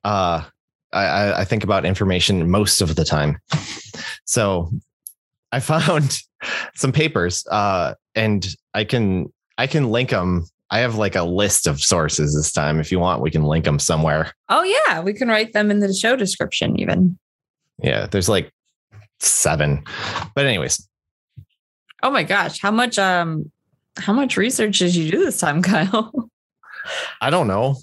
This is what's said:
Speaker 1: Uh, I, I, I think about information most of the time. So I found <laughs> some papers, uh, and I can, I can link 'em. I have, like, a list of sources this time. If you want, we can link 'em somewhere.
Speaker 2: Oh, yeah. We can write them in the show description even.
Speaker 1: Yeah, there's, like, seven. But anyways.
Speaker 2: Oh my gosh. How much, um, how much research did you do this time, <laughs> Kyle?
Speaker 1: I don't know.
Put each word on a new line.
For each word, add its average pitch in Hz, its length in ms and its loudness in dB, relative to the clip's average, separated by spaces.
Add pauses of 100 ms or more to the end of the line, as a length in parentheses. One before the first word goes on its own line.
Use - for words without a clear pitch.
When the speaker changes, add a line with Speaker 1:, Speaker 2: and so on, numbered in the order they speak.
Speaker 1:
Uh, 90 400 0 (500)
I, 98 120 0
I, 98 360 0
I 101 40 0
think 104 180 -2
about 95 220 2
information 92 640 2
most 101 320 2
of 78 140 0
the 78 100 2
time. 73 340 0 (840)
So 95 440 0 (840)
I 123 80 -2
found 156 600 0 (280)
<laughs> - 280 -10
some 135 160 -2
papers, 117 580 0
uh, 92 460 0 (180)
and 104 340 0 (280)
I 107 80 0
can, 98 480 0 (260)
I 123 100 0
can 139 220 2
link 123 240 0
'em. 90 320 0 (240)
I 107 100 0
have, 120 160 0
like, 104 200 0
a 90 80 2
list 95 440 0
of 71 140 -2
sources 76 540 2
this 76 160 -2
time. 76 280 0
If 78 120 -4
you 92 80 2
want, 85 220 0
we 78 100 -2
can 78 120 2
link 78 240 2
'em 73 120 2
somewhere. 78 520 0 (180)
Speaker 2:
Oh, 320 140 2
yeah. 403 380 0
We 196 120 -2
can 240 140 -2
write 220 260 0
them 208 180 2
in 208 80 2
the 196 140 2
show 226 220 2
description - 640 -2
even. 180 380 2 (640)
Speaker 1:
Yeah, 52 240 0
there's, 98 240 0
like, 95 220 0 (680)
seven. 73 640 0 (520)
But 139 100 2
anyways. 95 420 -2 (1160)
Speaker 2:
Oh 269 80 0
my 226 120 0
gosh. 180 380 -2
How 202 100 0
much, 240 280 0
um, 170 520 0 (460)
how - 160 0
much 262 240 0
research 214 420 0
did 175 160 2
you 160 160 0
do 320 140 2
this - 140 -2
time, 160 220 2
<laughs> - 20 2
Kyle? 202 480 2 (1080)
Speaker 1:
I 123 80 0
don't 160 180 2
know. 117 360 0